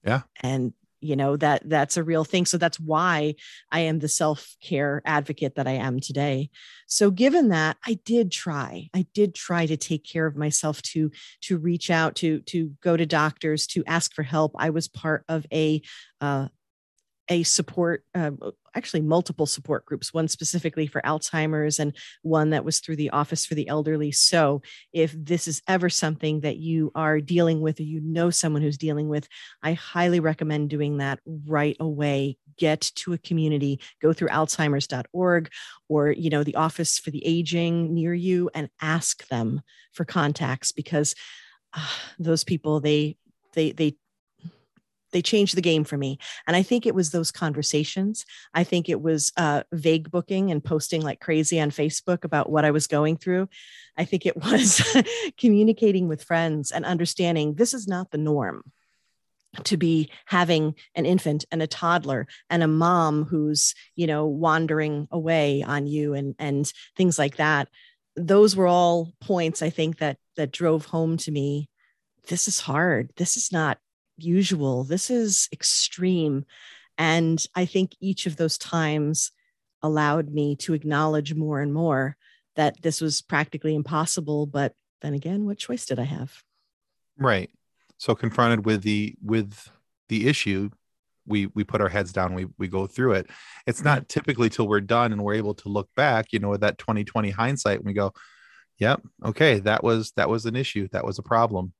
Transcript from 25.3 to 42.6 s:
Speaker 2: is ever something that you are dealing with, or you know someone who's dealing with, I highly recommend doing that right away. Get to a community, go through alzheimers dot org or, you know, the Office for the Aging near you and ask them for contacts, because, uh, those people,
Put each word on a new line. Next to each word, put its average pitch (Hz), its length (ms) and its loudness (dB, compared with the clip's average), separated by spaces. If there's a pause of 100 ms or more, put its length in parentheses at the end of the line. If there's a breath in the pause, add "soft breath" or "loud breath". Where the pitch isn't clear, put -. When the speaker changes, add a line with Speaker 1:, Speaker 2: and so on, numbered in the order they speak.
Speaker 2:
is 160 220 -6
ever 180 200 4
something 156 520 0
that 147 160 -2
you 160 380 0
are 156 260 2
dealing 165 400 2
with, 156 200 0
or 156 40 -4
you 156 160 -6
know 165 300 0
someone 156 300 0
who's 147 160 0
dealing 151 320 -2
with, 147 200 -4 (340 loud breath)
I 160 120 0
highly 175 460 2
recommend 151 500 0
doing 147 280 -2
that 139 260 -4
right 151 540 -2
away. 143 600 -2 (200)
Get 156 220 2 (160)
to - 160 -6
a 170 60 -4
community, 147 600 0 (200 loud breath)
go 160 120 4
through 160 160 -2
alzheimers 151 600 0
dot 127 240 -6
org 175 380 2 (380 loud breath)
or, 151 220 2
you 160 180 0
know, 147 140 2
the 147 140 -2
Office 160 420 0
for - 120 -8
the - 140 -8
Aging 170 680 0
near 170 180 0
you 180 400 0
and 151 160 -8 (120)
ask 160 480 -2
them 117 340 -2 (300 soft breath)
for 170 120 -4
contacts, 147 680 -2
because, 147 420 -2 (580 loud breath)
uh, 151 160 -8 (300 loud breath)
those 160 260 0
people, 156 360 -2